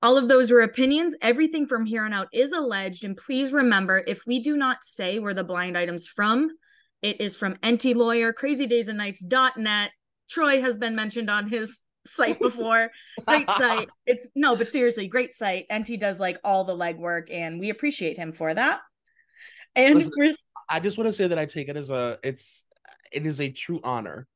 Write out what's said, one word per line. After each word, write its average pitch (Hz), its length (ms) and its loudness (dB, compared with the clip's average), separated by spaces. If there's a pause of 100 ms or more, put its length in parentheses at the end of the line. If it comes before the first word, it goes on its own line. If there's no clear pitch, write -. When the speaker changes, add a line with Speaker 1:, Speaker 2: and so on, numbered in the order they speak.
Speaker 1:
All 247 160 6
of 262 100 2
those 254 240 6
were 240 80 10
opinions. 277 600 2
Everything 294 440 2
from 226 200 -2
here 220 180 -4
on 214 80 -4
out 196 220 -4
is 269 180 2
alleged. 202 540 -4
And 196 100 -6
please 262 380 -4
remember, 196 520 4
if - 220 -4
we 247 140 0
do 294 160 0
not 254 260 -2
say 196 360 -4
where 202 140 -4
the 190 120 -4
blind 180 320 -4
item's 175 280 -4
from, 233 440 0 (520)
it 208 200 -4
is 202 160 -4
from 190 260 -4
N 233 140 4
T 247 160 2
Lawyer, 233 400 2
crazy 277 340 -2
days 226 220 2
and 214 80 -6
nights 202 260 -8
dot 254 320 2
net. 208 360 -2 (380)
Troy 285 300 2
has 254 160 0
been 226 200 -4
mentioned 220 340 -4
on 208 180 -2
his 220 320 -6 (280)
site - 340 -2
before. 226 500 0 (160)
Speaker 2:
<laughs> - 180 -12
Speaker 1:
Great 285 260 2
site. 233 360 2 (180)
It's, 247 300 0
no, 277 220 4
but 233 160 -2
seriously, 233 340 2
great 247 260 -2
site. 190 360 -4
N 214 160 -4
T 233 100 -8
does, 196 240 -4
like, 180 240 -2
all 190 220 2
the 185 100 -2
legwork, 170 560 -4
and 165 260 -6
we 190 120 -6
appreciate 208 480 -2
him 160 160 -10
for 160 200 -2
that. 247 280 0 (960)
And 277 240 6
Speaker 2:
Listen, 320 180 -2
Speaker 1:
we're 285 120 6
s- - 160 -8 (220)
Speaker 2:
I 160 120 -2
just 202 180 -4
wanna 220 160 0
say 190 140 0
that 175 100 0
I 156 80 -2
take 151 240 -10
it 143 80 -8
as 139 140 -8
a, 123 320 -2
it's, - 420 -8 (460)
it 147 160 -4
is 147 120 -4
a 139 120 -2
true 165 320 -8
honor. 117 520 -6